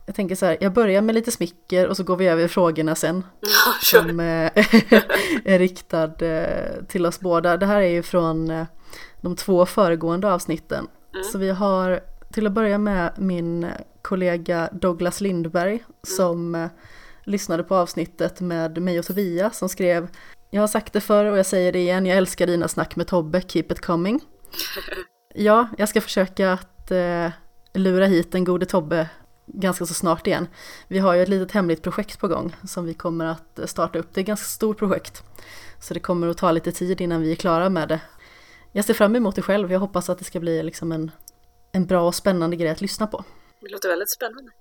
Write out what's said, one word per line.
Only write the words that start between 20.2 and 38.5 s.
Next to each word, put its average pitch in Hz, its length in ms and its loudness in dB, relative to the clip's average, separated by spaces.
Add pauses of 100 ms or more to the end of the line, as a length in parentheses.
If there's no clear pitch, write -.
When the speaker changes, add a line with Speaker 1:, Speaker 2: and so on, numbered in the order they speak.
Speaker 1:
"Jag 196 120 0
har 214 60 4
sagt 214 240 -2
det 208 80 0
förr 208 240 4
och 208 140 2
jag 190 80 4
säger 180 260 2
det 185 60 0
igen, 180 280 2
jag 185 120 4
älskar 185 280 0
dina 170 220 2
snack - 280 -4
med 170 100 -2
Tobbe, 170 420 0
keep 165 200 0
it 170 180 -6
coming." 185 380 0
Speaker 2:
<laughs> - 1080 -12
Speaker 1:
Ja, 214 340 4 (100)
jag 208 100 0
ska 214 120 2
försöka 190 520 0
att, - 380 -8
eh, 175 380 0 (460)
lura 190 320 4
hit 170 260 4
den 185 120 0
gode 180 220 0
Tobbe 165 420 0 (380)
ganska 185 400 -4
så 170 80 -8
snart 170 320 -2
igen. 180 220 0 (400)
Vi 190 100 -2
har 190 160 4
ju 180 80 6
ett 185 60 2
litet 190 240 0
hemligt 170 300 0
projekt - 380 -6
på 202 80 -2
gång 165 360 -4
som 185 200 -8
vi 165 100 -6
kommer 165 320 -4
att - 380 -10
starta 175 340 -4
upp. 170 140 -6
Det - 80 -4
är - 20 -4
ett 185 40 -4
ganska 208 200 -4
stort 214 320 -4
projekt, - 440 -4 (580)
så - 140 -12
det 170 60 -6
kommer 170 280 -2
att 175 100 -4
ta 180 140 2
lite 165 200 -2
tid 180 280 -4
innan 170 220 -2
vi 156 100 0
är 170 40 -2
klara 170 320 0
med 160 200 0
det. 156 120 -2 (720)